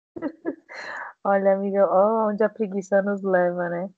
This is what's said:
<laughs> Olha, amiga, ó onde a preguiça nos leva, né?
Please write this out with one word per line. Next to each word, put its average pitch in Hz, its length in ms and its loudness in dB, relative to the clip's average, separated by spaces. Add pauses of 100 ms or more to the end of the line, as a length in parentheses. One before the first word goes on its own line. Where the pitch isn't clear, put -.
(160)
<laughs> - 920 -10 (240)
Olha, 196 220 4
amiga, 196 340 2
ó 208 440 2
onde 208 120 -2
a 214 60 2
preguiça 202 540 -2
nos 202 200 -2
leva, 180 460 0
né? 175 300 -6